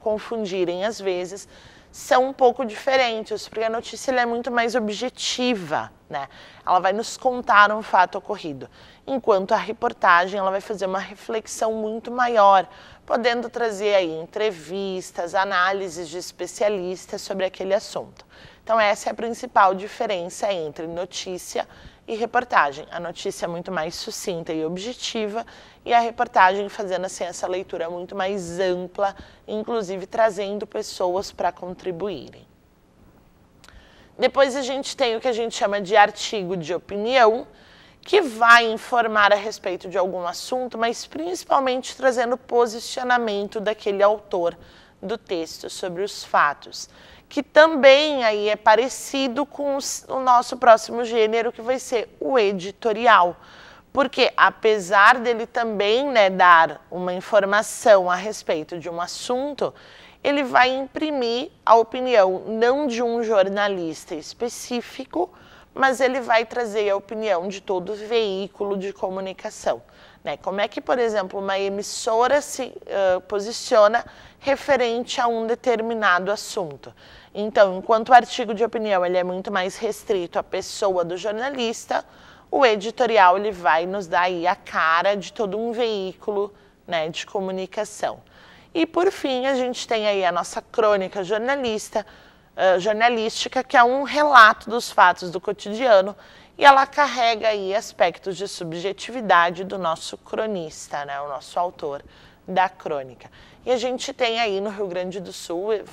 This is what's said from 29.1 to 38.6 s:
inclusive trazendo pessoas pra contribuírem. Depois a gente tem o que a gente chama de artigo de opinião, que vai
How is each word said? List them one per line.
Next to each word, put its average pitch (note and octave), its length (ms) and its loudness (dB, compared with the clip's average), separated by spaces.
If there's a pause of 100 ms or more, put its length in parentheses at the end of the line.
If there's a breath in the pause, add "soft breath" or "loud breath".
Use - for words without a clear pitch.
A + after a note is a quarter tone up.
inclusive G#3+ 600 -6
trazendo G#3 600 -2
pessoas G3+ 680 -6
pra F3+ 180 -4
contribuírem. F3 960 -10 (1700 soft breath)
Depois C4 380 2
a C#4+ 60 -2
gente C4 340 -6
tem A#3 220 0
o A3+ 40 -6
que - 60 -2
a B3 60 0
gente A3+ 220 -4
chama G3+ 260 -2
de G3 160 2
artigo G3+ 580 0
de E3 180 -6
opinião, A3 720 2 (560 soft breath)
que G4+ 200 2
vai A#3 500 6